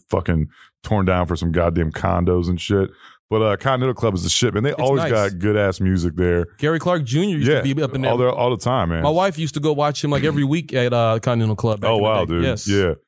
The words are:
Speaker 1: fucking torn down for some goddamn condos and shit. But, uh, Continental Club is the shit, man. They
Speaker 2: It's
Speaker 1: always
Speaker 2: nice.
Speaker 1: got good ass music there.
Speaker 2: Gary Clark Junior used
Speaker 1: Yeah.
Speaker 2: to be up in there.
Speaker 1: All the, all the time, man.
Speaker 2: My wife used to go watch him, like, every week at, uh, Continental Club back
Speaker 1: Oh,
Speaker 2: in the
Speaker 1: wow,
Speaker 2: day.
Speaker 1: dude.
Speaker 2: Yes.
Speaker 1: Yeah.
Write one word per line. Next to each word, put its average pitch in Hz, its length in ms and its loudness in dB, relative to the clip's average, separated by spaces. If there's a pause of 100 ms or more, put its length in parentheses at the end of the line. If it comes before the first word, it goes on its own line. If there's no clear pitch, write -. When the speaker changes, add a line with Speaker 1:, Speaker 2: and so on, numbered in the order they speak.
Speaker 1:
fucking 85 380 0 (340)
torn 101 240 0
down 90 220 2
for 85 80 -2
some 85 160 -2
goddamn 85 400 0
condos 87 560 0
and 87 120 -2
shit. 98 300 0 (400)
But, 107 120 0
uh, 104 160 2
Continental 131 360 0
Club 107 220 -2
is 85 80 -4
the 90 60 -4
shit, 110 240 0
man. 107 100 0
They 143 80 0
Speaker 2:
It's 143 80 -6
Speaker 1:
always 139 240 2
Speaker 2:
nice. 147 80 -2
Speaker 1:
got 101 280 0
good 104 180 0
ass 98 240 0
music 90 340 0
there. 87 300 2 (120)
Speaker 2:
Gary 156 220 -2
Clark 175 240 -2
Junior 160 340 -2
used 135 140 0
Speaker 1:
Yeah. 131 100 2
Speaker 2:
to 135 140 -2
be 151 80 -2
up 117 100 -4
in 131 80 -4
there. 123 100 0
Speaker 1:
All 120 60 2
the, 127 140 2
all 123 180 0
the 120 80 0
time, 117 320 0
man. 82 140 -2
Speaker 2:
My 147 60 2
wife 180 280 0
used 156 180 -6
to 156 40 -6
go 151 140 0
watch 147 280 -2
him, 151 80 -2
like, 135 140 0
every 147 220 0
week 160 280 -2
at, 123 200 0
uh, 113 280 2
Continental 113 360 0
Club 107 240 0
back 104 100 0
Speaker 1:
Oh, 113 60 4
Speaker 2:
in 104 40 2
the - 80 2
Speaker 1:
wow, 107 160 2
Speaker 2:
day. 78 80 -2
Speaker 1:
dude. 85 120 2
Speaker 2:
Yes. 117 220 -2
Speaker 1:
Yeah. 98 260 2 (140)